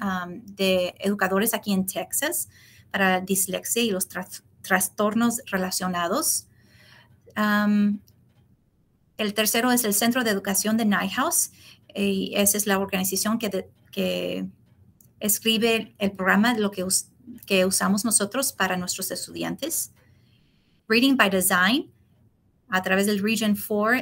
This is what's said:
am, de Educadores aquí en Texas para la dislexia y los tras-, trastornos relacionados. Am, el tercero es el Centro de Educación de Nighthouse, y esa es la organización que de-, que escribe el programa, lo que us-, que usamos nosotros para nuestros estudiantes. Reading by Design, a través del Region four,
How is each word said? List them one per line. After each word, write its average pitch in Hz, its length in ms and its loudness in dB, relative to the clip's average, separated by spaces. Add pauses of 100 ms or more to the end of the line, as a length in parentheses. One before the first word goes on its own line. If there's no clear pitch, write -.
am, 180 420 -6
de 190 560 0
Educadores 202 540 0
aquí 214 180 -4
en 190 140 2
Texas - 640 -4 (400)
para 196 200 2
la 185 120 2
dislexia 190 600 -2
y 226 80 0
los 185 180 -2
tras-, - 340 -12 (200)
trastornos 214 840 0
relacionados. 185 1000 -2 (880)
Am, 208 640 2 (1160)
el 208 180 -4
tercero 226 380 2
es 240 120 2
el 202 100 0
Centro 240 280 2
de 226 80 2
Educación 202 460 0
de 233 80 2
Nighthouse, 202 680 0 (420)
y 196 440 -2
esa 202 200 2
es 208 120 -2
la 196 100 2
organización 196 600 -2
que 226 100 -4
de-, 190 200 -4 (220)
que 185 560 -4 (720)
escribe 226 800 0
el 196 140 -2
programa, 196 440 2
lo 208 140 0
que 185 140 -6
us-, - 220 -2 (400)
que 190 180 4
usamos 190 400 0
nosotros 233 480 0
para 185 240 -2
nuestros 180 340 -6
estudiantes. 170 800 -6 (960)
Reading 247 280 4
by 202 140 4
Design, 190 600 2 (800)
a 185 140 0
través 190 240 2
del 208 140 0
Region 208 360 0
four, 214 460 0